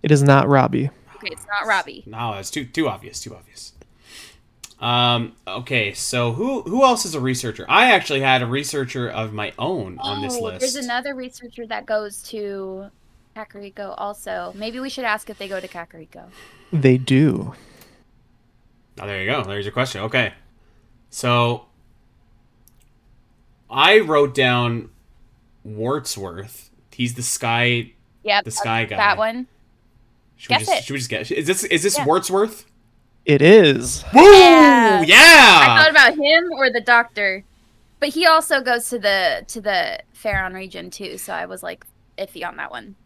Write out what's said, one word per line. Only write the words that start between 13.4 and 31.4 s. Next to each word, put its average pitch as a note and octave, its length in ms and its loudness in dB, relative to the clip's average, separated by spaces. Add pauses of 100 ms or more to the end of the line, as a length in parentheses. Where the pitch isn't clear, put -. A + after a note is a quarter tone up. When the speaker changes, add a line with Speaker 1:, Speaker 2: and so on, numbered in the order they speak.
Speaker 2:
also. F#3 580 -12
Maybe A3+ 240 -12
we C4+ 100 -12
should C4 160 -12
ask G#3+ 260 -6
if - 80 -20
they G3 80 -14
go F#3+ 120 -10
to F#3 80 -16
Kakariko. E3+ 580 -20 (460)
Speaker 1:
They C3+ 280 2
do. C3 560 -2 (1500)
Speaker 3:
Oh, G2 60 -14
there F#2+ 160 -8
you G2 80 -6
go. C3+ 120 -6
There's G2 220 -10
your G#2 80 -12
question. B2 280 -8
Okay. A2 300 -4 (800)
So, A#2+ 560 -2 (2000)
I D#3+ 300 2
wrote D3 360 0
down B2 540 -2 (760)
Wartsworth. G#2+ 1040 -10 (220)
He's A#2+ 220 -6
the B2+ 100 -12
sky, A#2+ 680 -4 (300)
Speaker 2:
Yep, G#2 200 0
Speaker 3:
the A2+ 80 -6
sky A2+ 320 -4
Speaker 2:
that's G2+ 60 -10
Speaker 3:
guy. G#2 80 -8
Speaker 2:
that G3+ 200 0
one. A#3+ 300 -6 (880)
Speaker 3:
Should - 140 -20
we A#3+ 80 0
Speaker 2:
Guess - 100 -4
Speaker 3:
just, E4+ 120 0
Speaker 2:
it. - 40 -10
Speaker 3:
should C#3 100 -12
we C#3 60 -8
just B2 100 -10
guess? - 220 -8
Is D3+ 160 -4